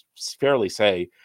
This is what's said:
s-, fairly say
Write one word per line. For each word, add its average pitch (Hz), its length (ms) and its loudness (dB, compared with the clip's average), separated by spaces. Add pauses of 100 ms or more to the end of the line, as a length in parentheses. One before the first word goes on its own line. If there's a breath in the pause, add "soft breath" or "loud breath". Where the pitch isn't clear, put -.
(180)
s-, - 220 -12
fairly 135 300 2
say 92 420 0 (140 soft breath)